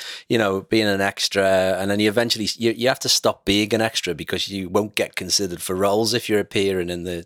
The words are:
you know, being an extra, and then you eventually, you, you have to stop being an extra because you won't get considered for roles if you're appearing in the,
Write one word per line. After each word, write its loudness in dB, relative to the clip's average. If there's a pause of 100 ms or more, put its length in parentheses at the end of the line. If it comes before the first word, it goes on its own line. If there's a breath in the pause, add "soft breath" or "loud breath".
(300 loud breath)
you 4
know, 2
being 2
an 2
extra, 2
and -2
then 2
you 4
eventually, 0
you, 0
you -2
have 0
to -2
stop 0
being 2
an 2
extra -2
because -6
you -6
won't -2
get -2
considered -2
for -4
roles 2
if -4
you're 2
appearing 0
in -6
the, -6